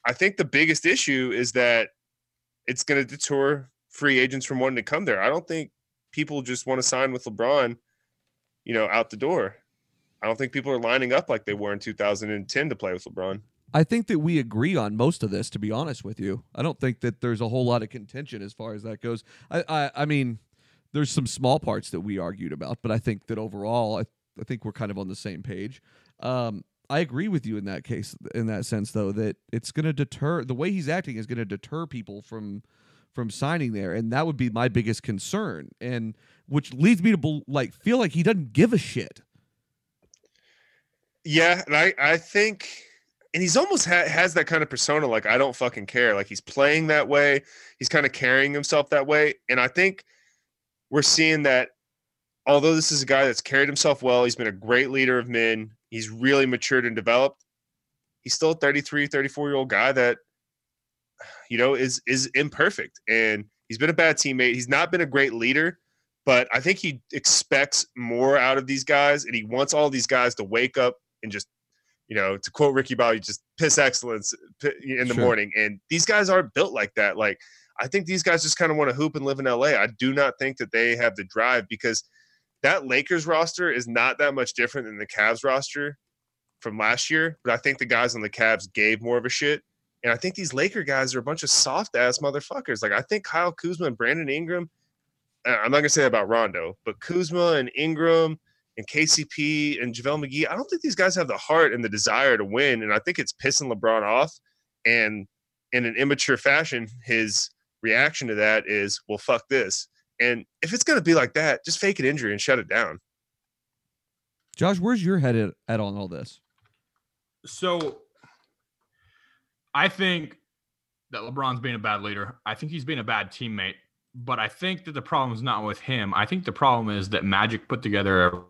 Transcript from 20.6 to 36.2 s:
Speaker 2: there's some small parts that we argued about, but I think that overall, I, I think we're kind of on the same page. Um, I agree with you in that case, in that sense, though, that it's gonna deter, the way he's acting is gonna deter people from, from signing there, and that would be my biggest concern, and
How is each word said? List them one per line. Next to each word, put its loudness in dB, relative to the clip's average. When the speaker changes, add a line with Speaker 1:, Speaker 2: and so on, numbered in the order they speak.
Speaker 2:
there's 0
some -2
small 0
parts -6
that -8
we -6
argued -8
about, -8
but -2
I 0
think -6
that -6
overall, -4
I, -2
I -10
think -10
we're -8
kind -6
of -8
on -8
the -10
same -12
page. -10
Um, -4
I -2
agree -4
with -2
you -6
in -8
that -8
case, -8
in -2
that -4
sense, -4
though, -2
that -4
it's -8
gonna -2
deter, -4
the -6
way -4
he's -4
acting -4
is -8
gonna -6
deter -10
people -14
from, -12
from -6
signing -2
there, -4
and -4
that 0
would -4
be 0
my 0
biggest -2
concern, -6
and -6